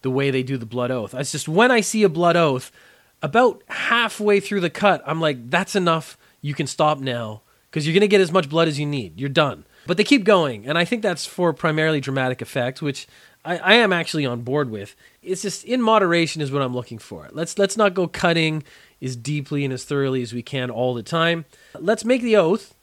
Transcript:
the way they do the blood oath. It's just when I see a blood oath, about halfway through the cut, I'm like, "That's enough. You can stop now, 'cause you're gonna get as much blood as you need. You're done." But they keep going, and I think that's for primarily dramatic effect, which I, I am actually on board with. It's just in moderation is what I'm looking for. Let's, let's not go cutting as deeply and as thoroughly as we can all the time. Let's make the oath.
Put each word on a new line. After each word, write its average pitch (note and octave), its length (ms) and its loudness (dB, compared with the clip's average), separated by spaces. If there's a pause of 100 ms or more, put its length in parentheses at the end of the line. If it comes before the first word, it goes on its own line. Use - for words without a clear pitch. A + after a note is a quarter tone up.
the C3+ 80 -2
way C#3 220 0
they C3 100 0
do C3 160 -4
the A#2 80 -8
blood B2 240 -4
oath. A#2+ 240 -4
It's C3+ 200 -6
just D#3 160 -8
when G#3+ 200 4
I A#3 120 4
see G#3+ 200 0
a G3 80 6
blood E3+ 280 2
oath, C#3 340 0 (500)
about A3 460 2
halfway G#3 720 0
through G3 220 -4
the F3 80 0
cut, - 360 2
I'm D#3 140 -4
like, C3+ 320 -2
"That's F3+ 240 -2
enough. E3+ 420 0 (240)
You C#3+ 140 -6
can D3+ 120 -4
stop D3+ 320 2
now, A#2 420 -6 (280)
'cause D3+ 160 -4
you're D#3+ 80 -2
gonna G3+ 140 4
get G3 140 4
as E3 100 0
much E3 180 0
blood E3 200 2
as C#3+ 100 -6
you D3+ 60 -2
need. G#2 340 -6
You're C#3 100 -4
done." C3+ 360 0 (220)
But F3 100 -2
they G#3+ 60 2
keep B3 200 4
going, D3 440 2
and D#3 100 0
I E3+ 80 2
think A3 160 -4
that's F3+ 240 -2
for F3 280 0
primarily D#3 460 0
dramatic C3 400 -2
effect, B2+ 440 -6
which C#3+ 240 -6 (360)
I, E3+ 140 -6
I F#3 160 2
am A3+ 180 6
actually E3 360 -2
on A#2+ 140 -4
board C3 280 -2
with. G2+ 260 -10 (280)
It's F#3 180 -6
just - 240 -8
in B3 160 -2
moderation F3 580 2
is C#3 120 -4
what C#3+ 100 -2
I'm B2 140 -4
looking A#2 240 -10
for. D#2 320 -16
Let's, E3 260 -8
let's G3 180 2
not G3+ 200 2
go F3+ 120 0
cutting D#3+ 560 0 (380)
as C3 140 -8
deeply C#3+ 500 -4
and C3 80 -4
as B2 100 -10
thoroughly C3+ 380 -2
as A2+ 120 -8
we A#2+ 100 -8
can B2+ 260 -6
all B2 240 -2
the A#2 80 -6
time. E3 440 0 (320)
Let's G#3+ 280 -2
make B3 160 2
the A3+ 160 4
oath. F#3 460 2